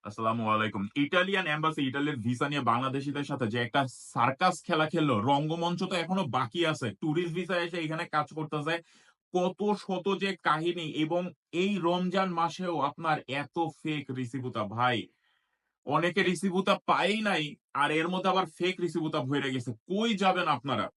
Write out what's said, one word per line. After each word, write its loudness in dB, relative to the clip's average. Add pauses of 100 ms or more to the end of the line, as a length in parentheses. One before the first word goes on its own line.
আসসালামু 0 (100)
আলাইকুম। 2 (200)
ইটালিয়ান 2 (100)
এম্বাসি 0
ইটালির -2
ভিসা 0
নিয়ে -2
বাংলাদেশিদের -2
সাথে -2
যে -2
একটা 0 (320)
সার্কাস 2 (120)
খেলা 2
খেললো, 4 (140)
রঙ্গমঞ্চ 2 (100)
তো -2
এখনো -2 (120)
বাকি 0 (100)
আছে। -2 (120)
ট্যুরিস্ট 0
ভিসা -2 (100)
এসে -6
এখানে -4 (120)
কাজ 0 (100)
করতেছে। -2 (600)
কত 0 (220)
শত -4 (180)
যে 0 (180)
কাহিনী, 0 (180)
এবং 0 (420)
এই 2 (160)
রমজান 2 (100)
মাসেও 0 (140)
আপনার 0 (240)
এত -8 (240)
ফেক -4 (160)
রিসিবুতা -4 (120)
ভাই। 2 (1000)
অনেকে 2
রিসিবুতা 0 (160)
পায়ই 2 (100)
নাই, 0 (380)
আর 2 (100)
এর 0
মধ্যে 0
আবার 2 (120)
ফেক 0
রিসিবুতা 0
ভরে 0
গেছে। -4 (180)
কই 2 (120)
যাবেন 4
আপনারা? -2 (120)